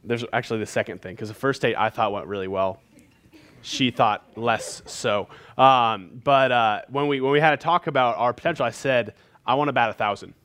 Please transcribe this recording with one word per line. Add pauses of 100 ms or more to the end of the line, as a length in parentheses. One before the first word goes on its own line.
there's
actually
the
second
thing,
'cause
the
first
date
I
thought
went
really
well. (840)
She
thought (120)
less
so. (280)
Um,
but,
uh,
when
we,
when
we
had
a
talk
about
our
potential,
I
said, (320)
"I
wanna
bat
a
thousand." (100)